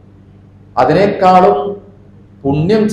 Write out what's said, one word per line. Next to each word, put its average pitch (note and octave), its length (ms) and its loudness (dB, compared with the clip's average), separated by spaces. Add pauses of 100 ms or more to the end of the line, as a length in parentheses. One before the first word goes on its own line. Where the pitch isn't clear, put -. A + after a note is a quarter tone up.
(840)
അതിനേക്കാളും F#3 760 2 (840)
പുണ്യം D#3+ 400 0 (100)